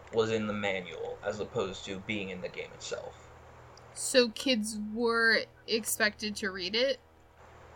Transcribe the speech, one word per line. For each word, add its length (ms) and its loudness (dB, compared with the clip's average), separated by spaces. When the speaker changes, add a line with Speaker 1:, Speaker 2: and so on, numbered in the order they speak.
Speaker 1:
was 180 4
in 160 2
the 60 -2
manual 760 -4
as 140 -2
opposed 460 -2
to 200 -6
being 240 -4
in 100 -8
the 80 -6
game 260 -10
itself. 380 -8
Speaker 2:
So 340 6
kids 500 0
were 460 4
expected 680 0
to 160 -4
read 240 -4
it? 240 2